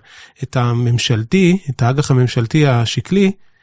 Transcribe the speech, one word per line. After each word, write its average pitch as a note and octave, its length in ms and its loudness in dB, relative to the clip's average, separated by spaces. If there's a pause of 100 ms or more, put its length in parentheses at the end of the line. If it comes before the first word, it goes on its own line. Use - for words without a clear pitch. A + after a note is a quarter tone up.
(440)
את - 140 -6
הממשלתי, A#2+ 1000 0 (120)
את - 120 -4
האג"ח C3+ 300 0
הממשלתי B2+ 560 2
השקלי, C3+ 640 0 (320)